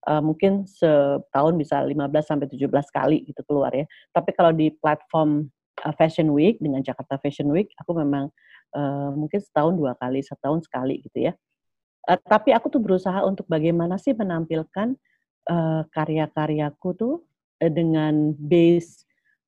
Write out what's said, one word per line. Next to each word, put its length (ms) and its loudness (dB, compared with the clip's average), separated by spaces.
Eh, 160 2
mungkin 440 0
setahun 880 2
bisa 280 -2
lima 240 -2
belas 200 0
sampai 200 -2
tujuh 200 -4
belas 240 0
kali 360 0
gitu 200 -14
keluar 280 0
ya. 120 -4
Tapi 240 -2
kalau 160 6
di 200 2
platform, 760 0
eh, 120 -4
Fashion 360 2
Week, 280 4
dengan 240 -2
Jakarta 360 -8
Fashion 320 -4
Week, 280 0
aku 160 -6
memang, 320 -2
eh, 400 -4
mungkin 240 -4
setahun 400 0
dua 160 -2
kali, 240 -4
setahun 480 -6
sekali 360 -6
gitu 280 -4
ya. 20 -12
Eh, 160 2
tapi 240 4
aku 200 2
tuh 120 0
berusaha 400 0
untuk 240 -2
bagaimana 480 0
sih 160 -2
menampilkan, 840 -4
eh, 340 0
karya-karyaku 1040 -2
tuh, 280 -4
eh, 80 2
dengan 640 2
base, 720 2